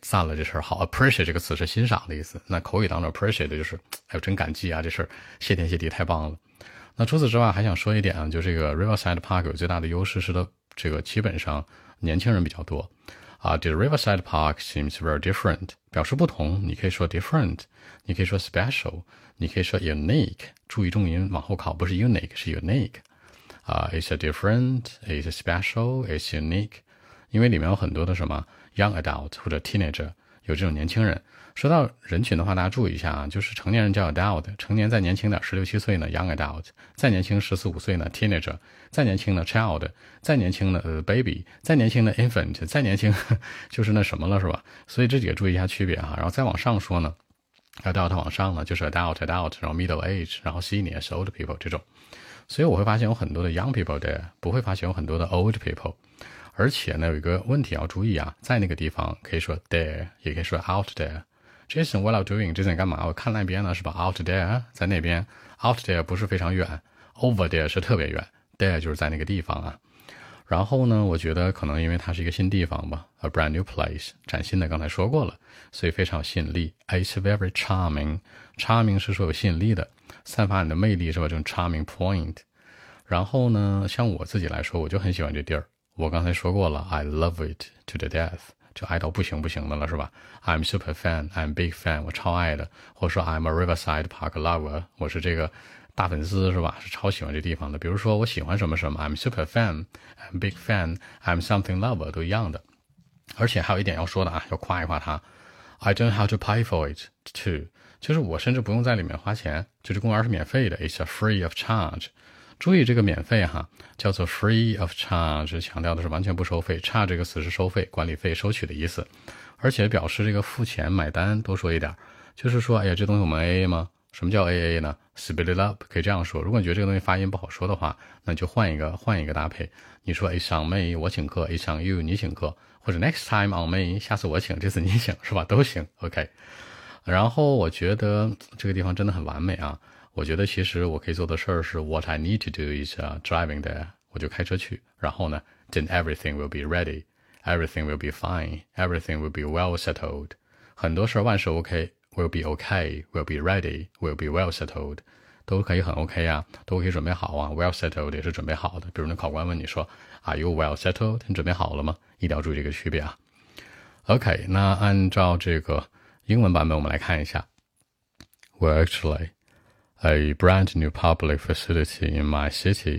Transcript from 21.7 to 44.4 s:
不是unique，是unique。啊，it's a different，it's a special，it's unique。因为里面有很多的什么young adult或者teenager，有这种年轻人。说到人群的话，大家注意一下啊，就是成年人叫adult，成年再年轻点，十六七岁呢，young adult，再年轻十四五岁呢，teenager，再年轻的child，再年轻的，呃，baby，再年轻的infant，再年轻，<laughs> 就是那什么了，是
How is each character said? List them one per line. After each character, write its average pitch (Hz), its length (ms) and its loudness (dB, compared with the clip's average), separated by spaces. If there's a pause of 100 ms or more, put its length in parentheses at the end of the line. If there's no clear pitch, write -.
不 82 140 -2
是 90 80 0
unique， 104 420 2
是 - 240 -4
unique。 101 360 0 (680)
啊， 76 300 0
it's 80 200 -2
a 78 40 0
different，it's 101 1080 0
a 82 60 -2
special，it's 98 1000 -2
unique。 82 500 -2 (480)
因 107 100 2
为 120 80 8
里 110 120 4
面 80 100 2
有 98 60 6
很 80 180 -2
多 78 120 0
的 90 100 2
什 85 100 -2
么 76 200 -4 (320)
young 101 220 4
adult 71 440 -4
或 80 80 -4
者 78 80 0
teenager， 78 500 -2 (360)
有 80 100 0
这 95 100 0
种 80 80 2
年 76 140 -2
轻 113 160 2
人。 98 180 2 (340)
说 - 140 2
到 156 200 4 (120)
人 87 220 0
群 87 140 2
的 85 80 2
话， 95 100 2
大 92 80 2
家 95 60 2
注 117 180 2
意 87 60 0
一 80 40 -4
下 80 140 -2
啊， 73 160 -4
就 98 140 -4
是 - 120 -4
成 - 160 -6
年 113 140 4
人 104 80 4
叫 92 180 2
adult， 85 360 0 (120)
成 - 160 -4
年 107 160 4
再 110 120 4
年 90 120 4
轻 104 160 0
点， 101 140 0
十 - 140 -4
六 95 80 0
七 107 120 -2
岁 101 200 2
呢， 78 120 0
young 80 240 0
adult， 73 340 -4 (280)
再 135 140 4
年 95 120 4
轻 101 200 2
十 - 120 -2
四 92 140 -2
五 87 100 -4
岁 92 200 -2
呢， 80 160 -2
teenager， 82 440 0 (340)
再 151 120 2
年 98 140 4
轻 98 180 2
的 85 80 2
child， 90 460 0 (320)
再 151 160 2
年 92 120 4
轻 95 220 2
的， 90 140 2
呃， 80 160 -2
baby， 104 420 0 (180)
再 165 140 2
年 117 140 6
轻 113 160 4
的 110 80 4
infant， 92 520 0
再 - 160 0
年 98 140 4
轻， 104 180 4 (260)
<laughs> - 300 -14
就 - 140 0
是 104 80 2
那 104 100 6
什 - 160 0
么 78 80 -2
了， 98 140 4
是 92 80 2